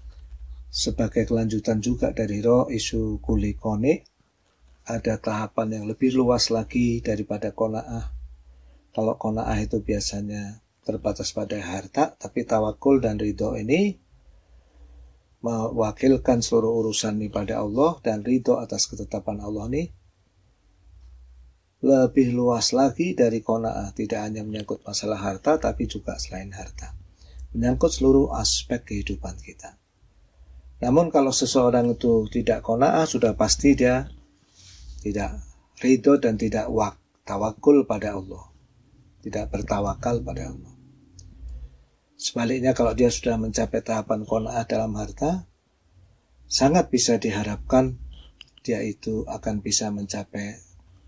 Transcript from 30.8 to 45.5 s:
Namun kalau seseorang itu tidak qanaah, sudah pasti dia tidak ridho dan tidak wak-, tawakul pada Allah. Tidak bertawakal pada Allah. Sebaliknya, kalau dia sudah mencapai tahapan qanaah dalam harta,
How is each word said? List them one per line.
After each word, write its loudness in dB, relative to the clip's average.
Namun 4
kalau 4
seseorang 4
itu 2
tidak 0
qanaah, 4
sudah 0
pasti 4
dia 2
tidak -4
ridho 6
dan 0
tidak -2
wak-, 0
tawakul 4
pada -4
Allah. -14
Tidak -6
bertawakal -2
pada -8
Allah. -16
Sebaliknya, 0
kalau 2
dia 6
sudah 0
mencapai -2
tahapan -2
qanaah -2
dalam -2
harta, -2